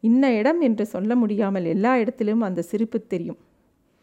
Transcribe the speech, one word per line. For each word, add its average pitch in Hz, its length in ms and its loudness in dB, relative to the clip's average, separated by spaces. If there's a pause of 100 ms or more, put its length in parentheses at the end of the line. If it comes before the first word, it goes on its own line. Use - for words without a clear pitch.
இன்ன 247 340 2
இடம் 277 280 0
என்று 220 240 2
சொல்ல 214 300 -4
முடியாமல் 202 500 0
எல்லா 196 320 2
இடத்திலும் 226 440 0
அந்த 185 200 -2
சிரிப்பு 220 460 -4
தெரியும். 170 300 -6 (640)